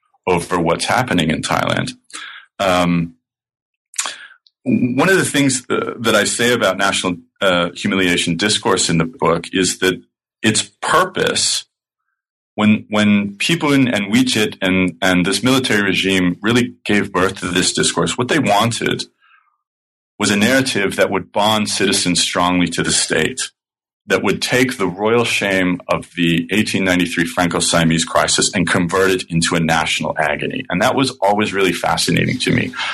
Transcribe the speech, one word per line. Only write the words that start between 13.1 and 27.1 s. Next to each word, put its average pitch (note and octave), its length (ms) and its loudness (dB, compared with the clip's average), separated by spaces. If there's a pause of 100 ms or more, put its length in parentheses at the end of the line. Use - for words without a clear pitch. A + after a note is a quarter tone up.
people E3 340 0
in, C3+ 160 4
and G2+ 260 -2
Wichit A2 480 0
and, F#2 400 2
and F2+ 240 2
this F#2+ 160 -2
military A#2+ 420 2
regime F#2 580 0
really A#2+ 420 0
gave G#2 300 0
birth F#2+ 260 0
to F2+ 80 -6
this F2 240 0
discourse, F2 460 -2
what B2 100 -2
they E3 120 0
wanted A2 680 0 (1120)
was G#2 120 0
a G#2 40 0
narrative G#2+ 640 0
that F#2+ 140 2
would F#2 200 -4
bond G#2+ 380 2
citizens F#2+ 500 0
strongly F2+ 480 2
to E2+ 160 -2
the E2 80 -2
state, - 600 -2 (560)
that F#2+ 160 0
would G2 180 -2
take B2+ 360 0
the F#2+ 100 -2
royal G#2+ 360 0
shame F#2+ 640 0
of E2 280 -4
the E2+ 360 2
eighteen G#2 320 0
ninety-three F2+ 420 0